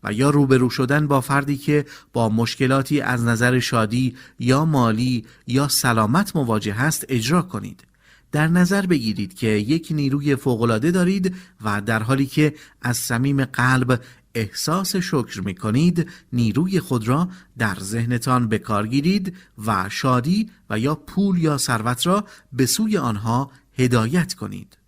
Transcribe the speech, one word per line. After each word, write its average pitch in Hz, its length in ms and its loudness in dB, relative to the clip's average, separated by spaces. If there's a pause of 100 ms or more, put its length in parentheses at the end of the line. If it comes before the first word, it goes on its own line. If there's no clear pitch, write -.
و - 80 -4
یا 131 180 2
روبرو 131 400 4
شدن 139 360 0
با 143 140 2
فردی 139 360 0
که 147 280 0 (280)
با 117 160 2
مشکلاتی 131 720 0
از 120 240 -2
نظر 120 340 2
شادی 120 580 0 (220)
یا 131 260 2
مالی 123 640 0 (200)
یا 135 220 0
سلامت 123 680 2
مواجه 110 440 -2
است 151 280 -2
اجرا 135 340 0
کنید. - 420 -10 (480)
در 151 160 2
نظر 180 380 4
بگیرید 110 480 -2
که - 120 -4
یک 110 440 0
نیروی 143 460 0
فوق‌العاده 117 540 0
دارید 185 440 0 (300)
و 104 160 -2
در 110 220 -2
حالی 135 240 2
که 151 280 2 (280)
از 123 140 -2
صمیم 135 480 0
قلب 127 580 0 (320)
احساس 160 640 -4
شکر 147 440 -2
می‌کنید، 123 680 0 (240)
نیروی 127 480 0
خود 117 280 -2
را 160 200 0 (300)
در 107 220 -2
ذهنتان 117 680 -2
به 110 100 0
کار 104 280 -2
گیرید 175 500 0 (300)
و 98 220 0
شادی 135 640 0 (200)
و 107 80 -2
یا 139 160 0
پول 185 440 -2
یا 151 200 0
ثروت 120 480 -2
را 202 180 0 (280)
به 127 140 2
سوی 214 300 0
آنها 120 540 -2 (280)
هدایت 123 560 2
کنید. 98 540 -14